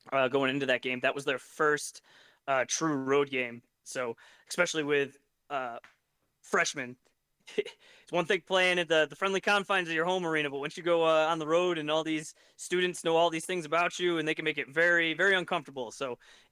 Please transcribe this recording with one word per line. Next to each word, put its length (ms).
uh, 160
going 220
into 160
that 160
game. 200
That 120
was 100
their 160
first, 640
uh, 200
true 280
road 340
game. 320
So 340
especially 340
with, 340
uh, 280
freshmen, 540
<laughs> 340
it's 540
one 140
thing 220
playing 320
at 80
the, 220
the 60
friendly 260
confines 460
of 60
your 120
home 200
arena, 240
but 100
once 180
you 60
go, 200
uh, 260
on 80
the 100
road 300
and 140
all 120
these 300
students 460
know 120
all 140
these 160
things 200
about 340
you, 180
and 100
they 60
can 120
make 120
it 120
very, 440
very 220
uncomfortable. 560
So 260